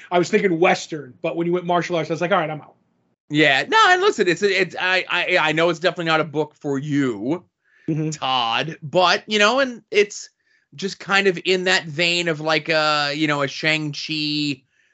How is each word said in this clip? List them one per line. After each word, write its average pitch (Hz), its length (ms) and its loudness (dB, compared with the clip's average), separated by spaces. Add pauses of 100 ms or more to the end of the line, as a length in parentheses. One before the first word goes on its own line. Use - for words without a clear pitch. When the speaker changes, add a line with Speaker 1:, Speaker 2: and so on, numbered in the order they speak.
(120)
Speaker 1:
I 180 80 2
was 175 100 0
thinking 190 300 2
Western, 160 600 -2
but 160 140 -4
when 170 100 -2
you 175 60 0
went 175 140 -2
martial 175 320 0
arts, 156 120 -2
I 165 40 -4
was 156 80 -4
like, 170 100 -2
"All 190 80 4
right, 156 100 -2
I'm 151 120 -10
out." - 140 -20 (540)
Speaker 2:
Yeah. 147 380 4
No, 440 200 4
and 359 140 4
listen, 359 260 2
it's, 170 160 0
it's, 190 360 0
I, 185 300 0
I, 175 280 0 (120)
I - 20 2
know 165 180 4
it's 160 100 -2
definitely 170 260 -2
not 160 160 2
a 156 40 -2
book 151 300 -4
for 143 220 -4
you, 139 680 -2 (460)
Speaker 1:
Mm-hmm. 156 220 -2
Speaker 2:
Todd, 131 720 -2
but, 170 460 2
you 214 120 0
know, 220 200 4
and 247 320 -4
it's 202 380 0 (440)
just 185 280 -8
kind 196 260 0
of 175 160 2
in 185 220 0
that 185 180 0
vein 170 460 -2
of, 156 100 -4
like, 156 300 -2
a, 151 440 0
you 156 140 -2
know, 147 140 0
a 139 80 0
Shang-Chi 151 1120 -4 (300)